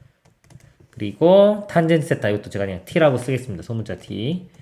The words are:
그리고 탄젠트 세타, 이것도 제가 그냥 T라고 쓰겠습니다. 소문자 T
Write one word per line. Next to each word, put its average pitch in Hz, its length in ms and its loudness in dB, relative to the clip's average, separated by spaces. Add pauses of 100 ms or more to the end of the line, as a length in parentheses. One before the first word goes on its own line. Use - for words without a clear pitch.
(880)
그리고 190 800 2
탄젠트 165 360 2
세타, 110 240 -2
이것도 104 200 -4
제가 101 160 -4
그냥 92 200 -8
T라고 151 320 2
쓰겠습니다. 120 460 -6
소문자 110 340 -8
T 127 500 -8 (140)